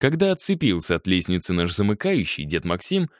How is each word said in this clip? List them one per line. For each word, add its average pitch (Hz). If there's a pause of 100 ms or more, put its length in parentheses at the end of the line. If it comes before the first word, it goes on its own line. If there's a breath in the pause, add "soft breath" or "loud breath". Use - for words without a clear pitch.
Когда 165
отцепился 117
от 80
лестницы 90
наш 87
замыкающий, 104
дед 78
Максим, 160